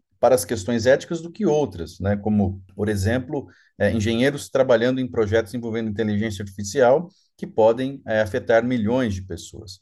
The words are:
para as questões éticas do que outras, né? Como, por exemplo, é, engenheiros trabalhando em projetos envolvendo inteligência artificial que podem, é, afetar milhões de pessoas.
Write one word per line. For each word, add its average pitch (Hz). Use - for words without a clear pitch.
para 123
as -
questões 117
éticas 151
do 170
que 202
outras, 113
né? 101
Como, 101
por 104
exemplo, 123
é, 101
engenheiros 117
trabalhando 131
em 123
projetos 113
envolvendo 113
inteligência 104
artificial 127
que 175
podem, 127
é, 110
afetar 113
milhões 120
de 92
pessoas. -